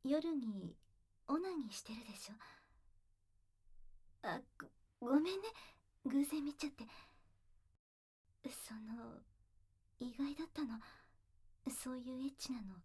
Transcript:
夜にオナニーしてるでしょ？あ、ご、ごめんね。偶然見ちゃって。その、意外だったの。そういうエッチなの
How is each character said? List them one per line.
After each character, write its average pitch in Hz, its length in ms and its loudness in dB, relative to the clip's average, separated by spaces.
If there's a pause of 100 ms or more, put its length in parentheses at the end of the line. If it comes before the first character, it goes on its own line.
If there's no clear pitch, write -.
夜 311 320 6
に 196 400 0 (520)
オ 285 100 4
ナ 370 160 2
ニ 262 160 0
ー - 20 -8
し - 120 -6
て 220 100 -8
る 226 120 -8
で 208 100 -10
し - 160 -10
ょ？ 220 40 -10 (1900)
あ、 - 180 0 (580)
ご、 240 80 0
ご 277 120 10
め 359 160 4
ん 392 60 0
ね。 427 60 -2 (580)
偶 277 200 6
然 294 180 2
見 285 120 0
ち 302 120 -2
ゃ - 20 0
っ 285 40 -8
て。 226 140 -10 (1800)
そ 220 80 -8
の、 226 480 -8 (760)
意 247 140 -2
外 277 220 2
だ 320 100 -2
っ - 40 -14
た 302 160 0
の。 226 140 -2 (920)
そ - 220 -2
う 254 40 -2
い 247 140 -4
う 254 100 -2
エ 269 60 2
ッ 269 100 -2
チ - 140 -4
な 240 100 -2
の 190 240 -6